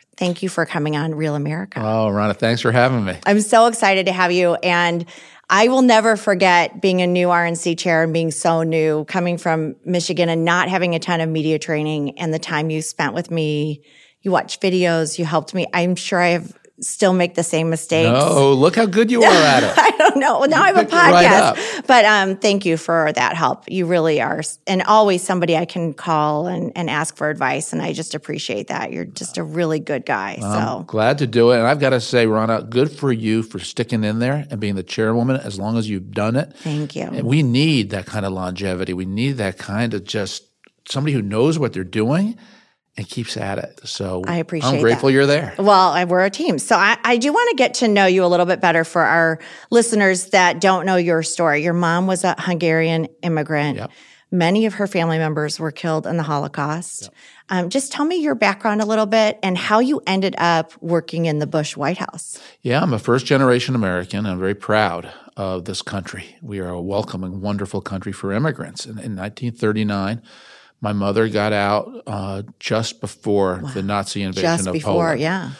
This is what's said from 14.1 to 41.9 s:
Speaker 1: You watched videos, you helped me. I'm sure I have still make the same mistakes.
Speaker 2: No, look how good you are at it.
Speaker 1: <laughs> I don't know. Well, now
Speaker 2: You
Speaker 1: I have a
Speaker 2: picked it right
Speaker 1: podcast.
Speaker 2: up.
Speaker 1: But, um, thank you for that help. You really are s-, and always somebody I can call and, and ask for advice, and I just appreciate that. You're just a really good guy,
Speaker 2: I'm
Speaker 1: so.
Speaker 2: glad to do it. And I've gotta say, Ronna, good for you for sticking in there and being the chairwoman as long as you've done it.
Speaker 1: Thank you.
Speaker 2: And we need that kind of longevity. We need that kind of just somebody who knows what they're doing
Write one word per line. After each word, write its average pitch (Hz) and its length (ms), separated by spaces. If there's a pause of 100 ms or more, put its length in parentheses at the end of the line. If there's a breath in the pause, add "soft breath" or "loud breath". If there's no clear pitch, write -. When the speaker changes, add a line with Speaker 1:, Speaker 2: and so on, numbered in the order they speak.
Speaker 1:
You 196 100
watched - 300
videos, 175 580
you 170 60
helped 156 280
me. 185 200
I'm 180 220
sure 180 240
I 175 100
have 170 280 (240)
still - 320
make 180 220
the 170 80
same 165 260
mistakes. 160 400
Speaker 2:
No, 139 440
look 139 220
how 226 100
good 214 240
you 240 140
are - 80
at - 320
it. - 100
Speaker 1:
<laughs> - 40
I 254 140
don't 427 260
know. 262 220
Well, 277 100
now 320 80
Speaker 2:
You - 60
Speaker 1:
I 392 40
have 370 80
a 370 40
Speaker 2:
picked 330 120
it 339 40
right 349 300
Speaker 1:
podcast. - 540
Speaker 2:
up. 262 80
Speaker 1:
But, 247 160
um, 196 320
thank 196 300
you 165 100
for 160 380
that 127 240
help. 139 340
You 185 140
really 160 340
are 123 200
s-, - 280
and 190 140
always 202 420
somebody 170 320
I 165 80
can 165 300
call 151 540
and, 180 280
and 170 140
ask 151 260
for 151 140
advice, 135 420
and 160 100
I 165 120
just - 200
appreciate 160 540
that. - 240
You're 170 140
just - 320
a 170 60
really 156 360
good 139 260
guy, 98 380
Speaker 2:
I'm 107 360
Speaker 1:
so. - 60
Speaker 2:
glad 117 340
to 139 80
do 117 240
it. 123 80
And 117 80
I've 147 120
gotta 131 220
say, 117 240
Ronna, 110 440
good 135 220
for 143 220
you 113 300
for 104 160
sticking 113 440
in 107 160
there 139 300
and 117 100
being 104 160
the 95 80
chairwoman 117 540
as 107 200
long 107 200
as 110 100
you've 98 240
done 107 240
it. 147 220
Speaker 1:
Thank 151 380
you. - 80
Speaker 2:
And - 200
we 131 180
need 131 500
that 98 140
kind 104 200
of 95 80
longevity. 92 600
We 90 120
need 110 320
that 98 220
kind 110 340
of 98 100
just 98 400 (460)
somebody 143 240
who 127 80
knows 117 360
what 131 140
they're 95 140
doing 143 520 (600 soft breath)